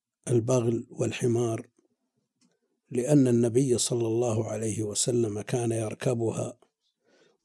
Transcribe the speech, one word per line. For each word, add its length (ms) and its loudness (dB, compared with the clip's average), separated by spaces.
البغل 640 0
والحمار، 800 -2
لأن 360 4
النبي 500 4
صلى 300 -2
الله 400 0
عليه 360 -4
وسلم 580 0
كان 300 -2
يركبها، 840 -2